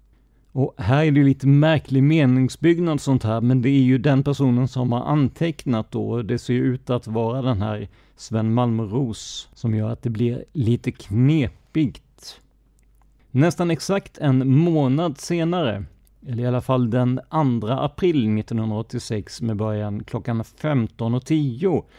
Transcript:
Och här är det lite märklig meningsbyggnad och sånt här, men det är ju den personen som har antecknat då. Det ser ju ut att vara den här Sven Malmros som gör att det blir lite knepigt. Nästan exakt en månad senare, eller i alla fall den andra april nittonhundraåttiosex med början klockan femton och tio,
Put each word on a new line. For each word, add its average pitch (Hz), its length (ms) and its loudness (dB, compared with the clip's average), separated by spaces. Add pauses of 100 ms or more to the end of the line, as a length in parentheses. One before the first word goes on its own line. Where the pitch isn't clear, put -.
(500)
Och 139 260 -2
här 135 280 2
är 151 60 4
det 143 120 4
lite 135 240 2
märklig 139 560 4
meningsbyggnad 156 920 2
och 139 80 -4
sånt 135 220 0
här, 113 180 0
men 123 200 2
det 135 80 2
är 139 140 4
ju 127 140 4
den 139 260 2
personen 131 440 0
som 123 240 -2
har 120 120 -2
antecknat 143 880 -2
då. 113 300 -4
Det 120 180 -4
ser - 140 -4
ju 127 100 0
ut 127 260 -4
att 120 180 -4
vara 113 340 -2
den 120 200 -2
här 107 260 -6 (280)
Sven 110 380 -2
Malmros 113 1000 -2
som 110 220 -4
gör 110 140 -2
att 120 120 -8
det 123 80 -4
blir 120 440 -2
lite 120 380 0
knepigt. - 1500 -2 (880)
Nästan 170 400 2
exakt - 460 -4
en 131 400 2
månad 156 600 2
senare, 165 680 -2 (420)
eller 120 160 -6
i 123 40 -2
alla 123 140 -2
fall 123 280 0
den 123 300 0 (100)
andra 131 500 0
april 143 500 0
nittonhundraåttiosex 110 1120 -4
med 110 160 -4
början 104 460 -4
klockan 113 400 -6
femton 117 720 -2
och 127 120 -4
tio, 151 580 0 (160)